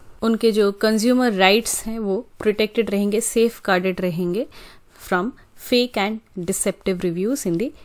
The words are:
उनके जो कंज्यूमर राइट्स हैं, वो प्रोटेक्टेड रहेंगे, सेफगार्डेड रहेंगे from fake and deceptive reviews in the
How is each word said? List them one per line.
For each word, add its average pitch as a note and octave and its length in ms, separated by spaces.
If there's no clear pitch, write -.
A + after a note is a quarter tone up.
उनके A3+ 300
जो G3+ 200
कंज्यूमर A3 640
राइट्स G3 520
हैं, A3+ 140
वो G3+ 280
प्रोटेक्टेड G#3+ 500
रहेंगे, G3+ 320
सेफगार्डेड F#3+ 800
रहेंगे F3+ 460
from G3 220
fake B3 280
and G3+ 480
deceptive F#3+ 600
reviews G3 420
in E3+ 100
the B3 120